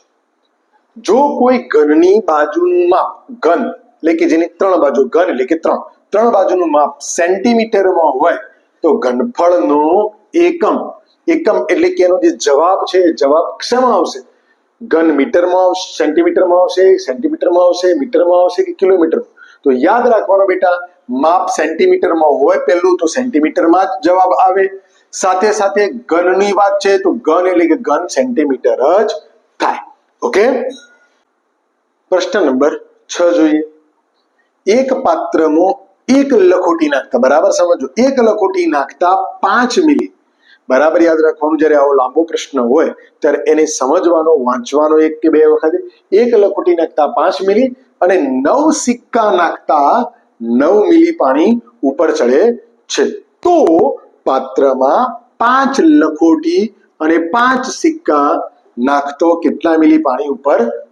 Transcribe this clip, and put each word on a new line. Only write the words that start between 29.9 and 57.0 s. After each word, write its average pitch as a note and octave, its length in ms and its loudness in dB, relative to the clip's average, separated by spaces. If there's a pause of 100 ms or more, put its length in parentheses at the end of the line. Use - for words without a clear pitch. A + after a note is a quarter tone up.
ઓકે, - 240 0 (1600)
પ્રશ્ન F#3 360 -2
નંબર C#3 320 -2 (340)
છ E3+ 260 0
જોઈએ. D#3 240 2 (1040)
એક B3 220 2 (160)
પાત્રમાં E3 720 0 (420)
એક C#4 160 2
લખોટી F3 600 2
નાખતા, B2+ 320 -2
બરાબર D#3+ 320 2
સમજો, E3+ 320 0 (160)
એક C4+ 100 0 (120)
લખોટી F#3+ 380 0 (100)
નાખતા F3 360 -2 (320)
પાંચ A3+ 340 0 (100)
મિલી, C3+ 220 0 (600)
બરાબર D#3+ 320 2
યાદ D#3+ 240 2
રાખવાનું, D#3 340 -2
જ્યારે D3+ 200 2
આવો C#3+ 200 2
લાંબો B2+ 300 0
પ્રશ્ન - 280 -6 (140)
હોય E3 200 0 (300)
ત્યારે D3 180 0 (120)
એને D#3 120 2 (120)
સમજવાનો, D#3+ 560 0 (160)
વાંચવાનો C#3+ 580 0
એક D#3 160 -4
કે D#3+ 140 2
બે D#3 40 4 (120)
વખતે. D#3+ 260 -2 (420)
એક A#3+ 220 2
લખોટી F3+ 380 0
નાખતા D3+ 360 -2
પાંચ F3 320 0
મિલી A3+ 200 0 (340)
અને F#3 160 2
નવ D3+ 520 0 (140)
સિક્કા A#3 460 -2 (100)
નાખતા D3+ 500 0 (680)
નવ E3+ 160 2 (140)
મિલી E3 320 4
પાણી D#3 340 2 (320)
ઉપર D#3+ 200 -2 (120)
ચડે B2+ 220 2 (520)
છે, C#3+ 100 0 (400)
તો F4 120 2 (720)
પાત્રમાં C3+ 720 0 (400)
પાંચ B3+ 380 0
લખોટી D#3+ 840 2 (380)